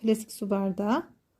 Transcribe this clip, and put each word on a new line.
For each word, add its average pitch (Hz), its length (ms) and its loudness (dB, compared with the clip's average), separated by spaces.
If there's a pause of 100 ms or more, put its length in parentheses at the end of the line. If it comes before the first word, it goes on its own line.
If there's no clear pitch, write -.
klasik 220 300 2
su 202 180 -8
bardağı. 196 580 0 (320)